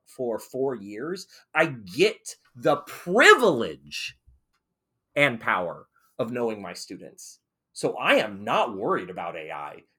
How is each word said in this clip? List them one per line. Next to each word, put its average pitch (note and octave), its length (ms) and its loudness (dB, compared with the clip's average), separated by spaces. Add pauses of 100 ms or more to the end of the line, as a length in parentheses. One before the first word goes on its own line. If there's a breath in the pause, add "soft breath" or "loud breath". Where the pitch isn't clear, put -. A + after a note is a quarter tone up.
for A#2 340 -6
four C3 360 -4
years. A#2 540 -10 (260 soft breath)
I D#3+ 120 2
get B2 720 -2 (200)
the B2+ 220 2
privilege F3 1400 4 (960)
and C3+ 260 2
power F2+ 460 -2 (320)
of A#2 140 -4
knowing A#2 280 -2
my F2+ 120 -10
students. - 680 -16 (340)
So - 240 -4
I F#3+ 180 2
am G#2+ 280 0
not B2 340 0
worried A2+ 320 -4
about E2+ 280 -8
A D#2+ 160 -10
I D2 320 -12 (140)